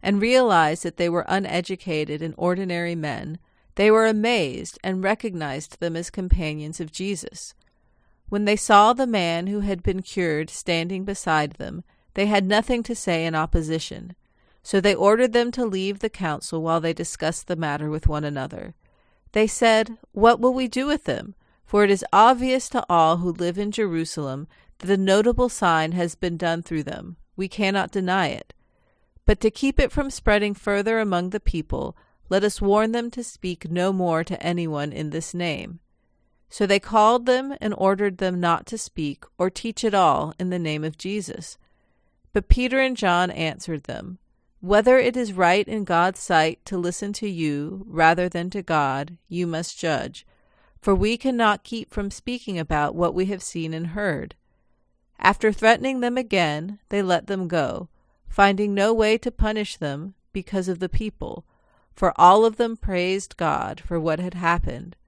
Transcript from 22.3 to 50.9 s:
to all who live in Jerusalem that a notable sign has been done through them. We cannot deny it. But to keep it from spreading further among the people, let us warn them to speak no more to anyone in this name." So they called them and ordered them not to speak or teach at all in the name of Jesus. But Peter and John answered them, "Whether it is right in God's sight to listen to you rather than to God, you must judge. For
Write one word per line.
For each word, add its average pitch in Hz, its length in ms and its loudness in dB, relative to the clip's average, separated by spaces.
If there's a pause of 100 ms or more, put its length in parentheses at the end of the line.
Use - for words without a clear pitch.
to 247 180 -2
all 170 300 4
who 175 120 -2
live 175 260 -4
in 208 140 -4
Jerusalem 165 760 -4 (300)
that 175 100 -10
a 196 80 4
notable 214 500 4
sign 165 460 0
has 175 220 -2
been 175 200 -4
done 170 260 -2
through 156 220 -6
them. 170 320 -12 (220)
We 190 100 -4
cannot 196 440 -2
deny 185 360 0
it. - 260 -10 (720)
But 208 140 4
to 220 100 2
keep - 300 0
it 277 100 4
from 277 200 -4
spreading 208 440 0
further 202 460 -2
among 185 300 -2
the 208 100 -6
people, - 560 -4 (320)
let 196 160 2
us 208 180 -2
warn 208 300 4
them 240 200 -4
to 247 120 -10
speak 175 480 -8
no 180 220 0
more 175 320 0
to - 180 -8
anyone 156 480 -4
in 151 200 -6
this 160 220 -8
name." 170 460 -6 (720)
So - 180 -2
they 196 140 4
called 226 440 4
them 262 360 0
and 208 160 -4
ordered 196 400 0
them 180 240 -2
not 170 240 0
to 226 120 -12
speak - 460 -8 (140)
or 185 120 0
teach - 360 -8
at 208 80 0
all 151 440 2
in 180 120 -4
the 180 100 -4
name 151 240 -4
of 156 140 -6
Jesus. 190 600 -10 (760)
But 202 160 -2
Peter 254 320 6
and 262 160 0
John 180 340 2
answered 160 540 -6
them, - 340 -10 (400)
"Whether 208 400 6
it 240 160 2
is 233 160 -4
right 185 380 2
in 214 160 -4
God's 180 340 2
sight 160 460 2
to 190 120 -6
listen 175 360 -4
to 208 160 -6
you 165 580 -6
rather 165 400 4
than 175 220 -6
to 202 120 -8
God, 151 560 -2 (120)
you 175 180 -4
must 165 320 -8
judge. - 480 -4 (540)
For 202 120 2